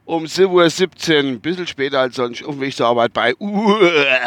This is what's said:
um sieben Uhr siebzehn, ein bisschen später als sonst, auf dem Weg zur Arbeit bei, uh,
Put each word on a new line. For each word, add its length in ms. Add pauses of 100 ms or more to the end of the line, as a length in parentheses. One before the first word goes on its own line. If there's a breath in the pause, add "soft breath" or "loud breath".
um 220
sieben 260
Uhr 160
siebzehn, 560
ein 160
bisschen 240
später 360
als 160
sonst, 260
auf 100
dem 80
Weg 140
zur 100
Arbeit 280
bei, 260
uh, 400 (480)